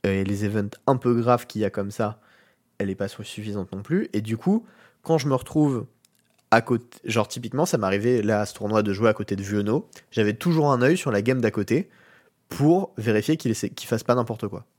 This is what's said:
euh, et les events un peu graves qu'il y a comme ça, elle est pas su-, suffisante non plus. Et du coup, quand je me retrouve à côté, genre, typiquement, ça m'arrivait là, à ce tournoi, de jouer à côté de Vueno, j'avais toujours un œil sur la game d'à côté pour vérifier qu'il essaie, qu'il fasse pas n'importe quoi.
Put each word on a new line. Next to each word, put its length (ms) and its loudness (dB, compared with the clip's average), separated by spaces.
euh, 140 0
et 40 0
les 200 -2
events 260 -4
un 100 4
peu 180 0
graves 320 2
qu'il 160 -4
y 20 2
a 60 -2
comme 200 -6
ça, 300 -4
elle 120 -2
est 40 -4
pas 140 -6
su-, 160 -14
suffisante 480 -8
non 100 -10
plus. 300 -2
Et 80 0
du 160 -4
coup, 280 0
quand 160 2
je 80 -2
me 80 2
retrouve 520 0
à 120 6
côté, 420 -4
genre, 240 0
typiquement, 380 -4
ça 100 -2
m'arrivait 460 2
là, 180 2
à 60 -2
ce 80 -14
tournoi, 280 0
de 100 0
jouer 180 2
à 40 2
côté 220 -4
de 60 -6
Vueno, 460 0
j'avais 240 2
toujours 380 2
un 80 2
œil 160 4
sur 140 -4
la 100 2
game 200 0
d'à 100 2
côté 400 -2
pour 480 2
vérifier 400 2
qu'il 140 -2
essaie, 180 -2
qu'il 200 -12
fasse 160 -2
pas 100 2
n'importe 340 -2
quoi. 160 -10